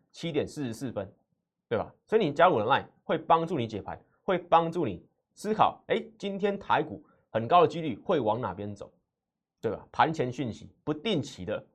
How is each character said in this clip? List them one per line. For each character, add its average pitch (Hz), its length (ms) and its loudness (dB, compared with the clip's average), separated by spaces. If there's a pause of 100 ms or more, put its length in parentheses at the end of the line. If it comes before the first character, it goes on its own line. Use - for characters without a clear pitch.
(120)
七 170 200 -8
点 147 160 0
四 147 180 -8
十 113 60 -4
四 113 200 -8
分， 101 200 -8 (560)
对 110 120 0
吧？ - 120 -6 (140)
所 214 100 2
以 226 80 4
你 147 80 0
加 170 160 6
入 151 100 4
我 104 60 2
的 117 60 -2
Line， 113 160 2 (180)
会 170 140 -2
帮 165 300 2
助 175 100 -4
你 117 80 -2
解 107 160 -6
盘， 80 180 -10 (220)
会 185 160 0
帮 165 340 2
助 170 140 -2
你 92 180 -6 (300)
思 208 180 -6
考， 151 360 0
哎， 220 180 -2 (100)
今 202 220 -8
天 202 220 -2
台 135 240 0
股 110 200 -12 (280)
很 113 160 -2
高 170 160 6
的 147 40 6
几 165 140 -6
率 147 240 -4
会 151 140 2
往 110 200 0
哪 98 140 -4
边 101 220 -10
走， - 160 -16 (680)
对 110 120 -4
吧？ 82 200 -10
盘 147 220 4
前 127 180 -2
讯 123 220 -6
息 - 160 -18 (140)
不 151 100 -2
定 156 280 -2
期 - 220 -10
的 101 320 -6